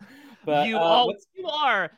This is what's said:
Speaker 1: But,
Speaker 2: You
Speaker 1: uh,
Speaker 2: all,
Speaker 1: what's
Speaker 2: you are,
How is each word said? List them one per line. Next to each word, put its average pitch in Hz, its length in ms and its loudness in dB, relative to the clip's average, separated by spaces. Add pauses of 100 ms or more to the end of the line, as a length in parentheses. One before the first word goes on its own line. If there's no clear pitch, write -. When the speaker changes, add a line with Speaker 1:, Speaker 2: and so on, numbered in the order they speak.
(440)
Speaker 1:
But, 151 220 0
Speaker 2:
You 220 100 -4
Speaker 1:
uh, 165 40 0
Speaker 2:
all, 233 280 4
Speaker 1:
what's - 260 -10
Speaker 2:
you 370 140 -12
are, 247 500 -2